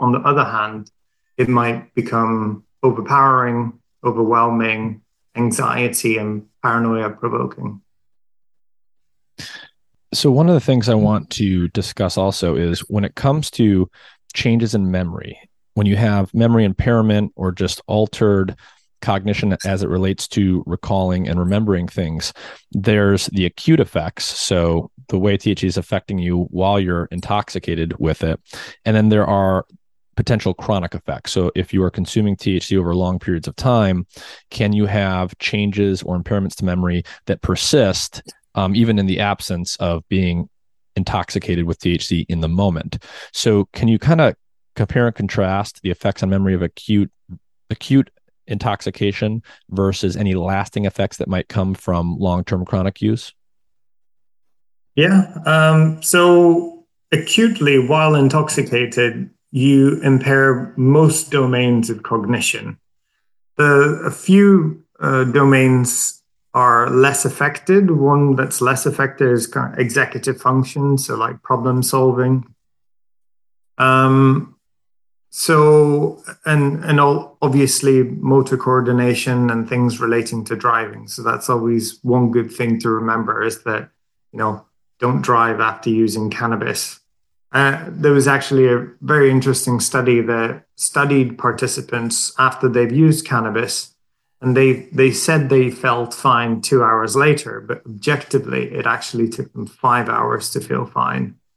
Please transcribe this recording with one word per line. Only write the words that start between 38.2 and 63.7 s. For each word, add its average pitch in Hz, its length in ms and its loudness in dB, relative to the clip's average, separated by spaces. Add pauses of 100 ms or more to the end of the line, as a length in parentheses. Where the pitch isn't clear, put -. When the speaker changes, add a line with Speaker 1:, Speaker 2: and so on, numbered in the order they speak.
Speaker 2:
um, 95 220 -2
even 113 240 2
in 95 80 0
the 92 120 -2
absence 95 580 -4
of 85 300 -4
being 87 400 -2 (480)
intoxicated 87 720 -4
with 82 140 -6
T 85 160 -2
H - 100 -6
C 87 240 -4
in 85 120 -4
the 80 60 -2
moment? 87 560 -2 (280)
So 104 420 0
can - 140 -2
you 113 100 4
kinda 156 380 2 (400)
compare 120 300 0
and 113 100 -2
contrast 98 680 -4
the 92 80 -2
effects - 320 -4
on 95 60 -2
memory 98 260 0
of 90 80 -2
acute, 101 480 -2 (580)
acute 135 400 0 (380)
intoxication 104 960 -4 (260)
versus 95 480 -2
any 101 160 0
lasting 95 520 -4
effects 98 320 -4
that - 100 -6
might 92 200 -4
come 95 280 -2
from 87 420 -4
long-term 90 480 -2
chronic 95 340 -4
use? 107 340 -4 (1600)
Speaker 1:
Yeah. 185 360 2 (140)
Um, 160 560 4
so 175 840 4 (260)
acutely, 156 680 2
while 151 360 4
intoxicated, 123 1120 0 (220)
you 139 500 4
impair 135 720 2
most 143 540 4
domains 123 600 0
of 107 100 -8
cognition. 110 800 -4 (800)
The, 147 460 4